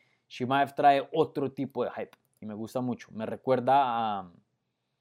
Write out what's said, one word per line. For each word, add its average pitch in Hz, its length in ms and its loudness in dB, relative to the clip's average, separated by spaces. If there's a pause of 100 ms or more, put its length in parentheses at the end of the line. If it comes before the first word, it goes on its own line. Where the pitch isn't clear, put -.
(280)
Chimaev 135 440 -2
trae 139 400 4
otro 151 380 0
tipo 135 320 -4
de 95 80 -4
hype - 260 -12 (240)
y - 60 -14
me 107 80 -12
gusta 110 260 -8
mucho. 123 300 -6
Me 113 140 -10
recuerda 123 500 0
a, 113 560 0 (680)